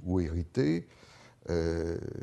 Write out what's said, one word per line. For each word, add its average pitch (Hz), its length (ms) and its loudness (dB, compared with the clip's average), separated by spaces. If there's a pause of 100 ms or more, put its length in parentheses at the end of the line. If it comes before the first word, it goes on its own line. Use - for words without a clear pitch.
ou 92 160 2
hérités. 104 680 0 (600)
Euh, 82 480 0 (260)